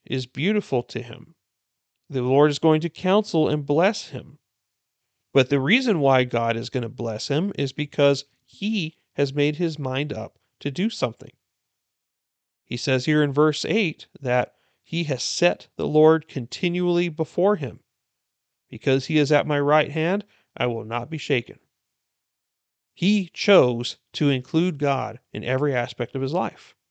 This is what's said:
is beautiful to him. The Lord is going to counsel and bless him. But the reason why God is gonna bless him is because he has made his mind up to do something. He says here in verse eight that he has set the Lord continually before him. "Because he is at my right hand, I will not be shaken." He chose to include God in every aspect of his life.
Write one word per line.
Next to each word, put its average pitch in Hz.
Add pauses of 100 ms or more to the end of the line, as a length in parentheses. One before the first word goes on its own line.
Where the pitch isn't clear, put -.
is 131
beautiful 156
to -
him. - (760)
The 131
Lord 135
is 143
going 156
to 170
counsel 185
and 143
bless 170
him. - (920)
But 131
the 143
reason 202
why 135
God 117
is 117
gonna 120
bless 113
him 165
is 139
because 143 (220)
he 196 (200)
has 139
made 147
his 160
mind 135
up - (220)
to 147
do 175
something. - (1300)
He 123
says 135
here 151
in 143
verse 147
eight 190 (140)
that 127 (300)
he 127
has 143
set -
the 156
Lord 156
continually 175
before 175
him. 135 (920)
"Because 131
he 156
is 147
at 147
my 147
right 143
hand, 165 (320)
I 120
will 117
not 117
be 156
shaken." - (1300)
He 196
chose 123 (140)
to 147
include 156
God 127 (140)
in 107
every 135
aspect 120
of 135
his 135
life. - (140)